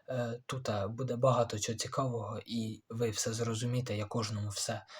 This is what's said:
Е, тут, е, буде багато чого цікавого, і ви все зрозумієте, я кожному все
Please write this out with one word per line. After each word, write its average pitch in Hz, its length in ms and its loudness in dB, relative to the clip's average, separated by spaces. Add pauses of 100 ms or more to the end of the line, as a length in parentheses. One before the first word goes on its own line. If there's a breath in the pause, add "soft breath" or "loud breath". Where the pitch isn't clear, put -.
Е, 120 380 -2
тут, 131 220 -4
е, 104 180 2
буде 120 300 -2
багато 120 420 6
чого 113 200 -2
цікавого, 117 680 -2
і 110 420 -4
ви 113 220 0
все 113 220 0
зрозумієте, 117 640 0
я 104 80 0
кожному 104 440 -2
все - 360 -4 (160 loud breath)